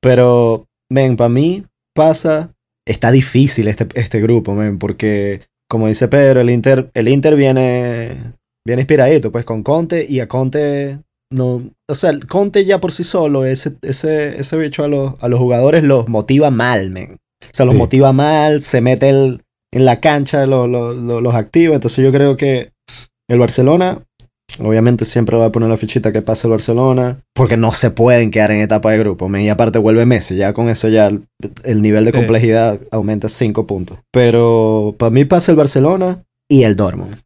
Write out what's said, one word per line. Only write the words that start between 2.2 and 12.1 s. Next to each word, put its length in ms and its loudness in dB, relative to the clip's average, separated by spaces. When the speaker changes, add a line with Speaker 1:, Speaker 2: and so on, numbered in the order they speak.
Speaker 1:
está 260 -2
difícil 560 2
este, 260 -4
este 260 -4
grupo, 340 0
men, 240 -4
porque, 640 -4
como 180 -2
dice 220 0
Pedro, 320 4
el 100 2
Inter, 440 0
el 140 0
Inter 280 2
viene, 800 -2
viene 160 -2
inspiradito, 480 2
pues, 140 -8
con 180 -8
Conte, 460 -2
y 120 -4
a 80 -8
Conte 720 -4
no, 300 -4
o 60 -6
sea, 160 -2